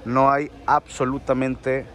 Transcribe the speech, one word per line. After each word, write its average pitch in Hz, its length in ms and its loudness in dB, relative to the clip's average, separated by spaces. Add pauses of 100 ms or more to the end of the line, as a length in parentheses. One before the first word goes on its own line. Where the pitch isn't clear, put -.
no 131 280 4
hay 143 180 -2 (160)
absolutamente 131 1300 -2